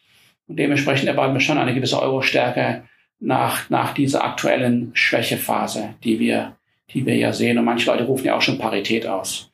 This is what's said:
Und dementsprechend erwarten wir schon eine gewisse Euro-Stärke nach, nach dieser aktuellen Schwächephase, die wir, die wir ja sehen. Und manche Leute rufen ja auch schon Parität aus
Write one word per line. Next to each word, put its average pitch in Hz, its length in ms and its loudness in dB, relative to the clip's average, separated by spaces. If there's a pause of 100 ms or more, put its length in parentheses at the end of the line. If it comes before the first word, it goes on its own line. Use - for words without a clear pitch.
(480)
Und 156 100 -8
dementsprechend 143 520 2
erwarten 135 240 2
wir 135 80 0
schon 151 160 2
eine 127 160 0
gewisse 131 260 0
Euro-Stärke 127 840 0 (360)
nach, 123 520 0
nach 123 240 0
dieser 139 280 2
aktuellen 123 680 0
Schwächephase, 110 1080 -2
die 110 160 0
wir, 113 360 -2 (380)
die 139 140 -2
wir 120 80 2
ja 117 180 2
sehen. 117 240 2
Und 117 80 2
manche 120 240 0
Leute 120 140 0
rufen 131 240 -2
ja - 80 2
auch - 80 0
schon 139 160 -2
Parität 110 480 -2
aus - 460 -6